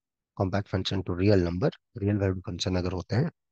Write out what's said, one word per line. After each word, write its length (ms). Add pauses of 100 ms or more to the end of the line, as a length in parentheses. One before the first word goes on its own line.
(400)
compact 320
function 340
to 140
real 260
number, 240 (280)
रियल 200
वैल्यू 280
फंक्शन 300
अगर 160
होते 240
हैं, 140 (220)